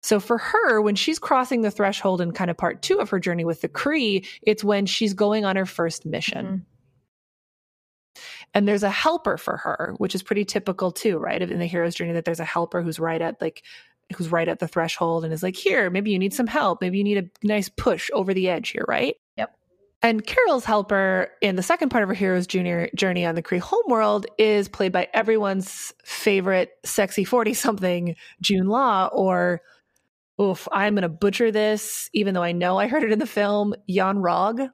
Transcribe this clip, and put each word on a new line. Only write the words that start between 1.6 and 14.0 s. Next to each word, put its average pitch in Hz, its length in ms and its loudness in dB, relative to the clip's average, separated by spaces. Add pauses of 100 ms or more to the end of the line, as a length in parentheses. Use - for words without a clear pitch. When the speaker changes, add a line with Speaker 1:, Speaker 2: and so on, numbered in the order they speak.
Speaker 1:
the 202 100 2
threshold 196 480 0
in 170 100 -2
kind 175 220 -2
of 165 40 -4
part - 260 -2
two 392 180 2
of - 100 -2
her 196 80 2
journey 170 260 -2
with 165 180 -2
the 165 60 -4
Kree, 208 560 0 (180)
it's 214 200 2
when 202 240 2
she's 202 260 0
going 208 320 2
on 196 120 0
her 190 100 0
first 170 400 -4
mission. 160 400 -4
Speaker 2:
Mm-hmm. - 1800 -14 (320)
Speaker 1:
And 202 140 4
there's 208 160 2
a 196 60 2
helper - 460 0
for - 200 -4
her, - 420 -6
which 190 160 -2
is 185 80 -4
pretty 208 220 0
typical 185 480 -2
too, 185 260 0
right? 175 240 -2
In 175 160 -4
the 175 80 -2
hero's 170 300 -2
journey, 170 160 -4
that 170 120 -2
there's 165 160 -2
a 165 40 -4
helper 170 360 -2
who's 160 200 -6
right 165 200 -2
at, 165 220 -4
like, - 220 -6 (520)